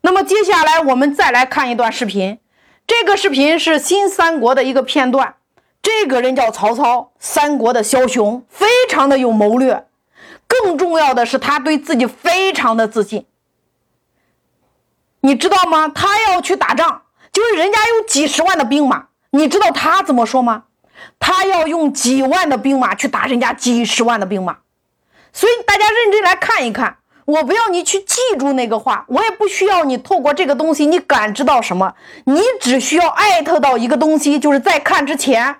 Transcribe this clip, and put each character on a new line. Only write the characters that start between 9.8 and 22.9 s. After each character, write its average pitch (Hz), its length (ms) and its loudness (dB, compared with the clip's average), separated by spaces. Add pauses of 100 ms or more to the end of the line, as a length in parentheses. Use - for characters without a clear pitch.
更 415 300 0
重 339 200 0
要 285 160 2
的 240 120 2
是 269 120 -4
他 285 220 -2
对 302 180 0
自 302 180 -2
己 240 100 2
非 370 480 -2
常 247 240 -2
的 226 100 0
自 214 160 -2
信。 208 220 -8 (2000)
你 269 140 2
知 349 140 -2
道 370 160 4
吗？ 311 240 0
他 403 320 -2 (100)
要 359 100 0
去 381 140 -4
打 262 180 -2
仗， 311 300 -2 (300)
就 403 100 0
是 453 120 0
人 349 160 0
家 427 80 0 (100)
有 453 180 0
几 294 180 0
十 - 160 -4
万 349 160 2
的 285 60 -2
兵 277 240 0
马， - 200 -4 (240)
你 294 180 2
知 294 100 0
道 392 100 4
他 339 320 0
怎 285 140 -2
么 233 100 2
说 254 160 0
吗？ 233 220 -4 (560)
他 381 260 0
要 349 220 0
用 302 260 -2
几 269 300 0
万 294 260 0
的 277 80 0
兵 269 220 0
马 208 160 -2